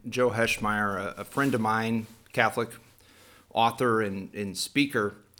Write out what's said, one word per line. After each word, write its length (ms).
Joe 220
Heschmeyer, 640
a, 240
a 40
friend 300
of 60
mine, 460
Catholic 380
author 500
and, 340
and 220
speaker, 580